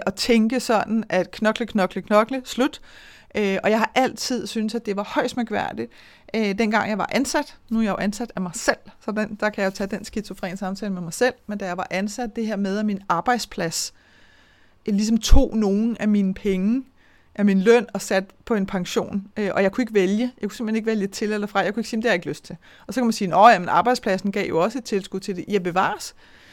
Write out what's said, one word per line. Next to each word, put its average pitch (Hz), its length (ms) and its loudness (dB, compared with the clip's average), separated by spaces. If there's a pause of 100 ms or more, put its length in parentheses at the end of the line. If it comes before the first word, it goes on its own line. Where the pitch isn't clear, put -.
at 196 80 -2
tænke 233 460 2
sådan, 220 480 0
at 185 220 0
knokle, 220 360 -2
knokle, 190 360 -2
knokle, 226 420 2
slut. - 360 -2 (540)
Øh, 196 300 0
og 202 60 4
jeg 220 80 4
har - 160 0
altid 247 520 -2
syntes, 220 280 -4
at 233 120 -6
det 196 100 -4
var 202 80 -4 (100)
højst 254 220 0
mærkværdigt, 226 540 -4 (440)
øh, 208 240 0
dengang 214 320 2
jeg 208 80 -2
var 180 140 -2
ansat. 285 440 -2 (120)
Nu 226 100 0
er 226 40 2
jeg 208 80 0
jo 185 60 -2
ansat 208 400 -4
af 190 60 -4
mig 180 120 -6
selv, - 220 0 (280)
så 220 60 -6
den, 208 300 -6
der 214 100 -2
kan 208 120 -6
jeg 190 80 0
jo 196 40 -20
tage 196 220 -6
den - 80 -10
skizofren 202 520 -8
samtale 196 360 -8
med 180 100 -8
mig 165 100 -10
selv. 247 220 0 (120)
Men 208 120 -8
da 196 80 -6
jeg 175 100 -6
var 185 140 -6
ansat, 208 460 -6
det 226 100 -4
her 214 100 -4
med, 196 220 -2
at 214 80 -2
min 196 220 -2
arbejdsplads, 175 840 -2 (920)
øh, 208 80 0
ligesom 214 240 2
tog - 380 8
nogen 214 440 2
af 214 80 0
mine 202 260 2
penge, 208 500 0 (500)
af 208 100 0
min 196 160 6
løn 233 340 6
og 190 60 -4
sat 190 240 0 (200)
på 233 100 -2
en 196 120 0
pension. 196 600 -4 (100)
Øh, 202 180 -2
og 196 80 4
jeg 196 100 4
kunne 254 100 -2
ikke 220 120 -4
vælge. 208 460 2
Jeg 208 80 -4
kunne - 80 -10
simpelthen 220 200 -4
ikke 220 100 -2
vælge 214 200 0
til 208 260 -4
eller 208 140 -2
fra. 196 140 -2
Jeg 190 140 0
kunne 233 60 -2
ikke - 100 -6
sige, 220 120 -4
"Det - 20 -6
har 233 60 2
jeg 180 60 2
ikke 165 120 -6
lyst - 160 -8
til." 175 120 -14 (300)
Og - 80 -12
så 262 60 0
kan 240 60 2
man 226 60 2
sige, 196 160 -2
"Nå, 185 200 8
jamen, 175 200 6
arbejdspladsen 196 640 0
gav 202 160 -4
jo 165 140 0
også 226 160 -2
et 233 60 -10
tilskud 190 360 -6
til 190 160 -8
det." - 120 -10
Ja, 202 100 0
bevares. 180 560 -2 (380)